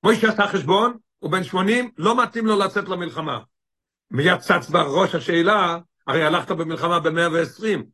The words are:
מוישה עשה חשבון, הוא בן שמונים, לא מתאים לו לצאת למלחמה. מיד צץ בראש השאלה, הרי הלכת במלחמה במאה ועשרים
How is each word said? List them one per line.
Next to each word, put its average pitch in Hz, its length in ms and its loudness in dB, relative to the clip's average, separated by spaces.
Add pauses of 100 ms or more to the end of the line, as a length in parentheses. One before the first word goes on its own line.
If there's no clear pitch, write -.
מוישה 220 260 2
עשה 208 180 0
חשבון, 202 500 0 (220)
הוא 147 120 -6
בן 185 120 -2
שמונים, 214 540 0
לא 226 260 2
מתאים 226 220 -4
לו 214 140 2
לצאת 196 300 -2
למלחמה. 160 500 -6 (720)
מיד 165 280 2
צץ - 300 0
בראש 160 460 0
השאלה, 170 640 2 (300)
הרי 147 160 0
הלכת 156 280 0
במלחמה 165 480 -2
במאה 165 320 0
ועשרים 165 640 -2